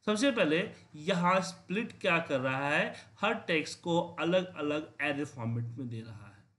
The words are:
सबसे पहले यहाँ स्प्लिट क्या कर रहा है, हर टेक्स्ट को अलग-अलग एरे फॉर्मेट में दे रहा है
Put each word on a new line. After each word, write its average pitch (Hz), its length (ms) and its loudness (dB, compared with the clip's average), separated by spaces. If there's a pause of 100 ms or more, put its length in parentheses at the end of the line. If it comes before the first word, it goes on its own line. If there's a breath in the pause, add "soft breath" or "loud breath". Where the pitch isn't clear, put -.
सबसे 214 240 4
पहले 180 420 2 (220 loud breath)
यहाँ 180 460 2
स्प्लिट - 600 -6
क्या 170 180 4
कर 139 220 0
रहा 135 280 0
है, 180 260 2 (260 loud breath)
हर 220 140 2
टेक्स्ट 165 460 -2
को 170 200 2
अलग-अलग 156 1000 -2
एरे 143 240 0
फॉर्मेट 117 400 -4
में 120 240 -8
दे 113 120 -8
रहा 104 260 -16
है - 180 -20 (140)